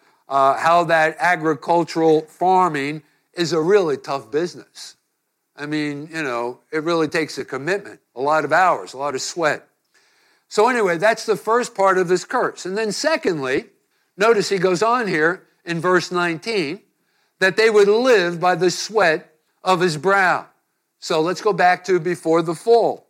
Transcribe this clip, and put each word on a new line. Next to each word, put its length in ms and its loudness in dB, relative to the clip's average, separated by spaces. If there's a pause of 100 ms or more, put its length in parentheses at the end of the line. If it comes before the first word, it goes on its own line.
(260)
uh, 300 2
how 280 2
that 340 2
agricultural 1040 2
farming 800 0 (300)
is 200 -4
a 80 0
really 360 2
tough 340 -8
business. 680 -8 (600)
I 80 -14
mean, 480 -6
you 100 -8
know, 360 -6 (140)
it 100 -4
really 240 0
takes 320 -6
a 60 -8
commitment, 560 -8 (160)
a 40 -8
lot 240 0
of 80 -4
hours, 400 0
a 60 -16
lot 160 -6
of 80 -6
sweat. 440 -4 (840)
So 200 2
anyway, 300 0
that's 260 0
the 120 -2
first 380 -2
part 220 2
of 120 0
this 160 0
curse. 420 -4
And 100 -6
then 140 -4
secondly, 760 -4 (500)
notice 320 2
he 100 -2
goes 240 0
on 240 0
here 400 -2 (180)
in 160 -6
verse 300 0
nineteen, 680 -4 (580)
that 180 0
they 140 4
would 180 4
live 520 2
by 160 2
the 140 0
sweat 600 -2 (300)
of 180 0
his 160 0
brow. 520 0 (500)
So 220 -2
let's 200 -2
go 120 0
back 320 2
to 160 2
before 420 0
the 140 -4
fall. 540 2